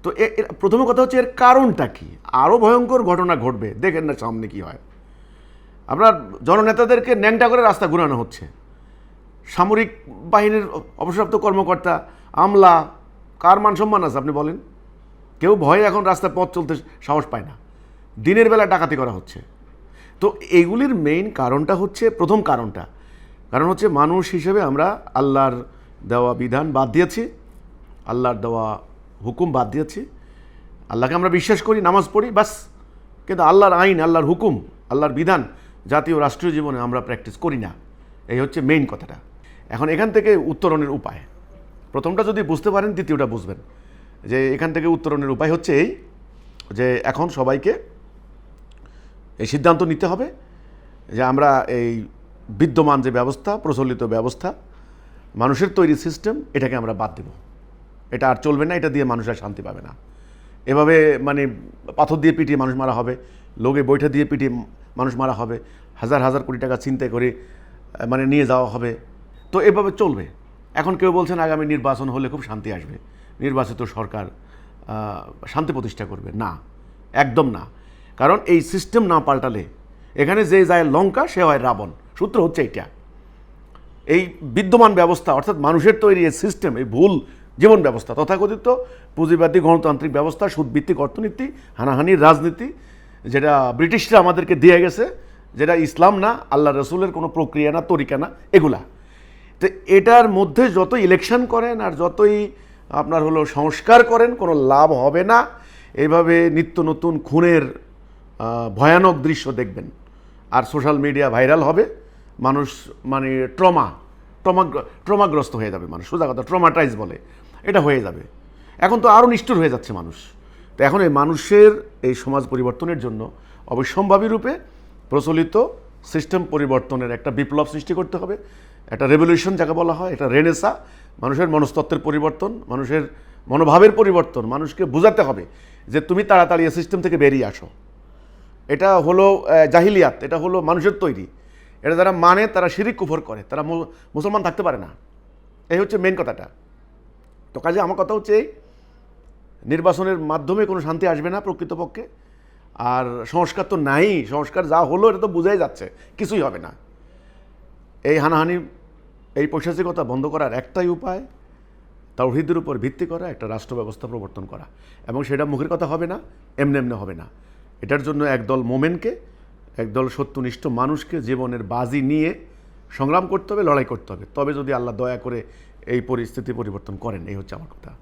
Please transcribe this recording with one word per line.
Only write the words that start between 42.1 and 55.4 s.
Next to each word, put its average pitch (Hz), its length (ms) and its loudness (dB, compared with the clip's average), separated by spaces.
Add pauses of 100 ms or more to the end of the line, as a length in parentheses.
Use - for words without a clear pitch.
যদি 214 180 -2
বুঝতে 156 280 -2
পারেন, 196 220 0
দ্বিতীয়টা 151 340 -2
বুঝবেন, 98 320 -10 (720)
যে 127 80 -2 (160)
এখান 160 180 -4
থেকে 160 240 -2
উত্তরণের 143 340 -4
উপায় 151 240 -2
হচ্ছে 165 260 -4
এই, 214 80 0 (880)
যে 123 80 0 (180)
এখন 143 240 -2
সবাইকে 139 440 -2 (1700)
এই 113 80 -6
সিদ্ধান্ত 143 360 2
নিতে 160 240 -2
হবে 190 200 -4 (880)
যে 123 60 -2
আমরা 139 280 2 (300)
এই 117 100 -2 (680)
বিদ্যমান 147 420 2
যে 127 80 -2
ব্যবস্থা, 131 420 -4 (120)
প্রচলিত 127 380 -2 (120)
ব্যবস্থা, 123 340 -4 (920)